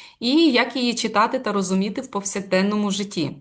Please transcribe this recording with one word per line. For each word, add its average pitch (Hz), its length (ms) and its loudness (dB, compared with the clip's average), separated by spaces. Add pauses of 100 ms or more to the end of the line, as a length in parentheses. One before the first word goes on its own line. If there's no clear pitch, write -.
(200)
і 294 300 4
як 247 260 2
її 240 180 0
читати 233 440 0
та 233 140 -4
розуміти 196 480 0
в 254 60 -8
повсякденному 202 840 0
житті. 190 400 -4 (100)